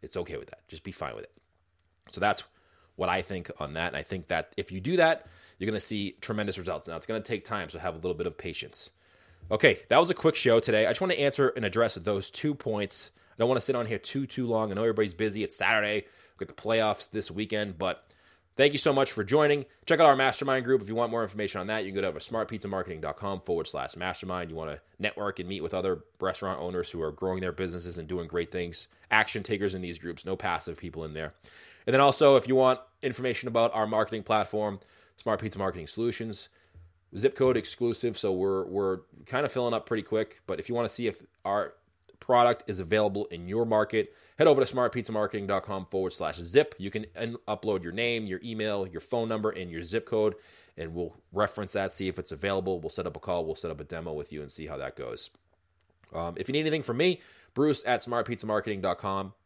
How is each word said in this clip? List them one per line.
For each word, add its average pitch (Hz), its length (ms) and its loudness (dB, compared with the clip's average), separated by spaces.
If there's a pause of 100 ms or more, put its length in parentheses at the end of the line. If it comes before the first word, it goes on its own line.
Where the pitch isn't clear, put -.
It's - 140 -10
okay 87 200 -6
with - 120 -12
that. - 180 -20
Just - 160 -20
be 98 100 -12
fine 69 220 -8
with 52 100 -14
it. - 80 -20 (760)
So - 100 -8
that's 104 220 2 (540)
what 90 120 0
I 90 140 0
think 90 380 -8
on 76 140 -6
that. 85 140 -2
And 62 80 -6
I 76 60 -4
think 92 240 -8
that 82 300 -4
if - 160 -6
you 95 80 -8
do 160 160 -2
that, 165 320 4 (300)
you're 101 120 -2
gonna 107 80 -2
see 101 420 -4
tremendous 104 380 -4
results. 85 300 -6
Now, 82 80 -8
it's 80 100 -12
gonna 110 140 -4
take 107 240 -6
time, 98 260 -6
so 85 80 -12
have 87 160 -4
a 80 40 -12
little 87 160 -2
bit 85 120 -4
of 82 100 -6
patience. - 540 -10 (580)
Okay, 107 300 6 (120)
that 127 80 8
was 175 120 4
a 180 40 2
quick 156 200 4
show 117 240 6
today. 113 280 4
I - 40 2
just - 100 -2
wanna 185 140 0
answer 139 360 2
and 117 140 -4
address 113 300 2
those 98 380 -2
two 151 220 -2
points. 104 600 -6
I - 260 -10
don't 117 80 4
wanna 127 140 4
sit 127 120 0
on 120 120 -2
here 104 120 -2
too, - 280 -4
too 123 200 -4
long. 110 240 0
I 98 40 -4
know 104 80 0
everybody's 107 320 2
busy. 104 280 -2
It's - 140 -4
Saturday. 104 500 2 (320)
We've 92 80 -8
got - 80 -18
the - 80 -18
playoffs 110 480 2
this 104 200 -6
weekend, 104 480 -4
but 90 340 -4 (420)
thank 143 200 6
you 139 40 0
so 147 140 4
much 135 180 4
for 107 140 -2
joining. 143 400 4 (220)
Check 165 120 4
out 165 60 10
our 143 100 12
mastermind 131 520 2
group. 127 160 4
If 98 60 -10
you 110 60 -4
want 117 160 2
more 113 120 0
information 101 360 -4
on 90 100 -4
that, 110 160 -2
you 98 80 -6
can 95 100 0
go 92 100 0
to 76 60 -8
smartpizzamarketing 98 840 -4
dot 76 160 -4
com 98 240 -6
forward 82 260 -2
slash 65 300 -6
mastermind. 90 540 -4
You 80 60 -10
wanna 78 260 -8 (160)
network 101 400 -4
and 87 100 -8
meet 95 140 -6
with 82 100 -4
other 92 320 -2 (160)
restaurant 92 400 -4
owners 87 300 -4
who 85 100 -8
are 78 100 -2
growing 92 300 -2
their 90 120 -4
businesses 87 440 -6
and 82 100 -10
doing 85 220 -6
great 85 220 -2
things. 87 380 -6 (220)
Action 110 320 2
takers 98 320 0
in 92 60 -6
these 87 180 -6
groups, 85 280 -10
no 95 100 -2
passive 85 400 -4
people 80 280 -10
in 78 100 -10
there. 78 180 -8 (540)
And 117 80 2
then 135 80 8
also, 139 340 8
if 117 100 6
you 127 80 2
want 127 240 6 (240)
information 127 460 -4
about 117 260 2
our 110 120 2
marketing 107 360 0
platform, 107 580 0 (360)
Smart 107 240 0
Pizza 107 180 -6
Marketing 92 280 -4
Solutions, 113 640 -6 (640)
zip 127 180 4
code 131 220 4
exclusive, - 600 -2
so 98 140 0
we're, 95 340 0
we're 95 340 0 (240)
kinda 131 240 -2
filling 120 240 0
up 113 140 -2
pretty 110 160 -2
quick. - 440 -4
But 87 140 -6
if - 80 -10
you 120 60 -4
wanna 120 160 0
see 120 160 -4
if - 160 -4 (240)
our 101 260 0 (480)
product 120 460 6
is 95 140 -4
available 101 460 2
in 85 220 -10
your 113 160 0
market, 107 500 2 (240)
head 156 80 8
over 143 160 8
to - 100 0
smartpizzamarketing 110 760 0
dot 98 140 2
com 95 240 -6
forward 95 260 -2
slash 78 240 -4
zip. 90 420 4
You 95 120 -6
can - 160 -6 (100)
un-, 117 220 -6 (100)
upload 104 340 0
your 85 100 -8
name, 113 340 -2
your 92 180 -6
email, 107 420 -2
your 80 140 -10
phone 113 280 -2
number, 107 220 0
and 90 200 -8
your 82 120 -8
zip 92 240 -4
code, 107 280 2 (420)
and 80 180 -8
we'll 85 220 -6 (160)
reference 101 400 -2
that, 95 220 -2
see 95 140 -4
if 90 100 -6
it's 87 120 -8
available. 95 480 -2
We'll 80 120 -8
set 87 160 -6
up 80 100 -8
a 80 40 -12
call, 87 260 -2
we'll 80 100 -4
set 85 140 -8
up 73 100 -10
a 73 40 -10
demo 82 280 -8
with 76 200 -8
you 73 100 -10
and 71 100 -14
see 78 140 -14
how 76 100 -10
that 65 200 -10
goes. 58 340 -10 (840)
Um, 85 240 -6
if - 120 -6
you 131 40 -4
need 147 80 2
anything 156 220 0
from 120 160 -4
me, 180 220 2 (340)
Bruce 143 320 2
at 120 180 0
smartpizzamarketing 107 800 -2
dot 92 160 0
com. 98 340 -4 (140)